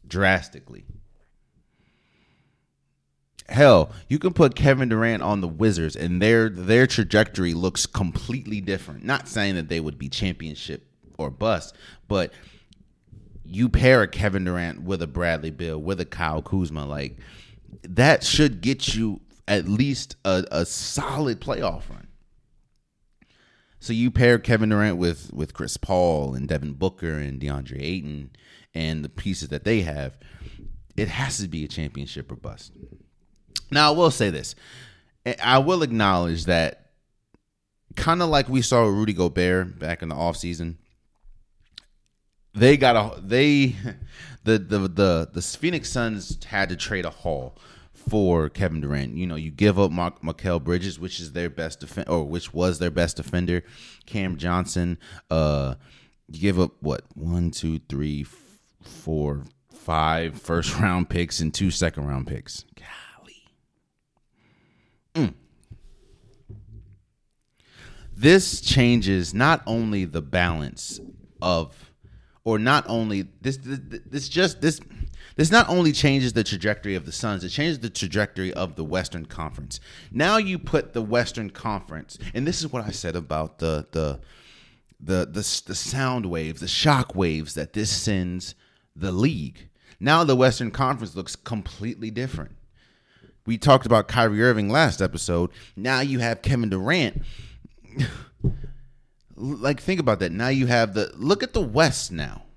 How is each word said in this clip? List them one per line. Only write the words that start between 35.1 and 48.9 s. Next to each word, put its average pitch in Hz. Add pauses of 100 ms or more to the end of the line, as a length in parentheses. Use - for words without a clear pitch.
I 127
will 170
acknowledge 92
that 82 (1040)
kinda 170
like 139
we 131
saw 117
with 101
Rudy 107
Gobert 90
back 82
in 80
the 73
offseason, 82 (1800)
they 127
got 127
a, 107
they, 131 (320)
<laughs> -
the, 110
the, 98
the, 90
the 85
Phoenix -
Suns 113
had 98
to 90
trade 92
a 82
haul 67 (360)
for 87
Kevin 80
Durant. 69